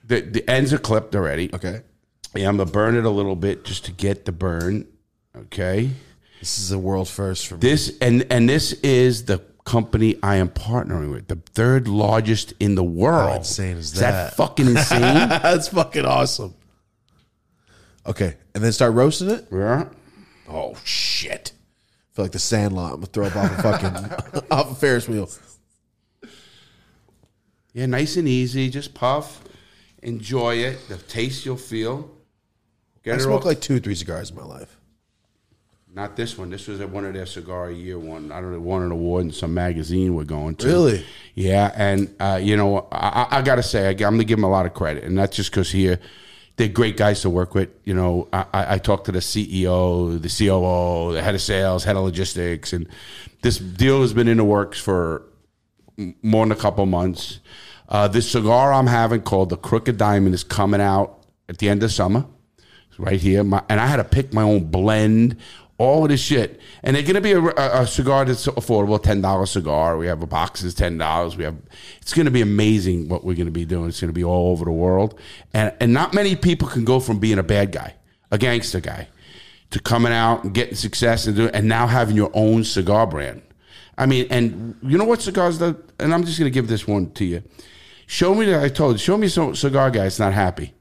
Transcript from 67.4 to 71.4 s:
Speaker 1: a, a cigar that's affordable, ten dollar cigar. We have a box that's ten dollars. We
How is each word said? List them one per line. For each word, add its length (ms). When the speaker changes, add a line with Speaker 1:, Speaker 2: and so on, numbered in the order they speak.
Speaker 1:
a, 400
a 60
cigar 360
that's 240
affordable, 540
ten 180
dollar 260
cigar. 520
We 100
have 140
a 60
box 340
that's 140
ten 220
dollars. 380
We 80